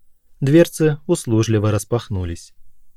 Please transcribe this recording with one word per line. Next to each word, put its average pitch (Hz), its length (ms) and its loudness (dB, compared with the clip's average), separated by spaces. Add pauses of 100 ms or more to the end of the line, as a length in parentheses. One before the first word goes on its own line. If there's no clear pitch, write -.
(400)
Дверцы 156 680 2
услужливо 110 640 0
распахнулись. 95 840 -6 (440)